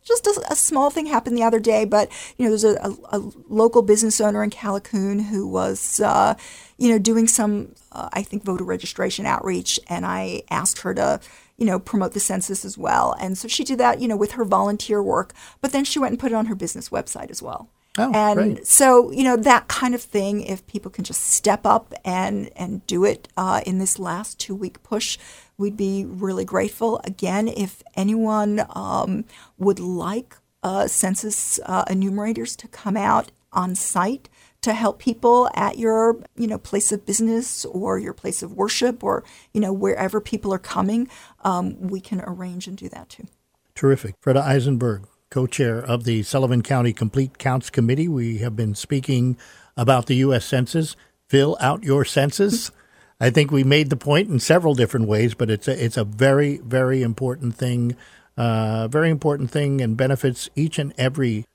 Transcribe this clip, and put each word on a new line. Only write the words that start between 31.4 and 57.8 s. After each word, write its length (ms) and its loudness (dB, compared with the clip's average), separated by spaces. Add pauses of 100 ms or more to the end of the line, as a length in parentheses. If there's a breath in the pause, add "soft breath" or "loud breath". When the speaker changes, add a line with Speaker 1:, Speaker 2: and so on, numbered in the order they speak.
Speaker 1:
uh, 200 0
enumerators 680 -2
to 120 -20
come 300 -6
out 340 0 (200)
on 240 -2
site 520 -2 (340 soft breath)
to 120 0
help 240 0
people 560 2
at 240 -2
your, 400 2 (180)
you 120 -2
know, 100 -4
place 340 -2
of 140 -4
business 580 -2
or 360 -4
your 140 -8
place 280 -8
of 120 -14
worship 500 0
or, 200 -2 (300 loud breath)
you 80 0
know, 100 0
wherever 480 0
people 320 -4
are 60 0
coming, 500 -2 (360 loud breath)
um, 360 -2
we 220 -6
can 200 -6
arrange 440 -10
and 100 -12
do 140 -14
that 200 -16
too. 180 -20 (480)
Speaker 2:
Terrific. 440 2
Freda 220 4
Eisenberg, 600 2 (260)
co-chair 500 0
of 240 -2
the 200 0
Sullivan 380 2
County 320 2
Complete 440 -2
Counts 320 -2
Committee. 380 2
We 300 -2
have 180 -4
been 200 -2
speaking 600 0 (400 loud breath)
about 300 2
the 120 2
U 140 4
S 140 0
Census. 500 -2 (320 soft breath)
Fill 320 4
out 240 2
your 220 2
census. 640 0 (500 soft breath)
I 120 4
think 200 4
we 120 4
made 260 4
the 80 0
point 320 2
in 100 2
several 360 4
different 320 2
ways, 260 2
but 160 -2
it's 180 -2
a, 160 -2
it's 140 -2
a 60 0
very, 540 2
very 440 0
important 540 -2
thing, 400 -2 (420 loud breath)